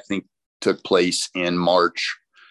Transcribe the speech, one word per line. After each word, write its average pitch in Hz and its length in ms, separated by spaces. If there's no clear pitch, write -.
think 98 180
took 95 240
place 90 500
in 87 240
March, 87 580